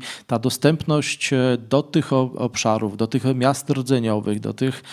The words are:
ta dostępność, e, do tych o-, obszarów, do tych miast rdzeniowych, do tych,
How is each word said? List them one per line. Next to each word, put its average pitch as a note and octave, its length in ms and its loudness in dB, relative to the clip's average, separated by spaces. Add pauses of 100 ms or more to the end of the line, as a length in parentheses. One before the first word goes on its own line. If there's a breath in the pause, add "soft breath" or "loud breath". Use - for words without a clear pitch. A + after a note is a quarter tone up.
(280 loud breath)
ta A#2 120 0
dostępność, D3 920 0
e, B2+ 240 2 (120)
do C#3 140 4
tych D3 300 0
o-, C3 220 2
obszarów, A2 640 -2
do A2 100 0
tych B2 160 -2 (120)
miast B2+ 340 0
rdzeniowych, A#2 720 0
do G#2+ 140 -6
tych, C3 400 -4